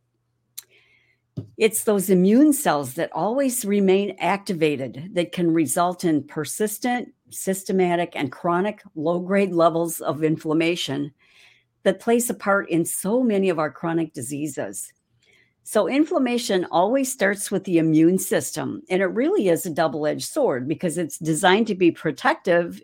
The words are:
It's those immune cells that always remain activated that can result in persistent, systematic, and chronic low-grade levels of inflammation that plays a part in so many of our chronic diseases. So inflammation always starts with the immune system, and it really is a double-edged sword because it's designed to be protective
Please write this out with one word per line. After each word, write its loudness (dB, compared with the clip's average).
It's 0
those 2
immune 6
cells -2
that -4
always -2
remain 2
activated -2
that -2
can 0
result 0
in 2
persistent, -6
systematic, -2
and -4
chronic -2
low-grade 0
levels 2
of -4
inflammation -2
that 0
plays 0
a -6
part -2
in 2
so -2
many 2
of 0
our -2
chronic -4
diseases. -8
So 0
inflammation 0
always 2
starts -2
with -2
the 2
immune 6
system, -4
and 0
it 0
really 0
is 0
a -6
double-edged -2
sword 0
because -4
it's -6
designed 2
to -2
be 4
protective -2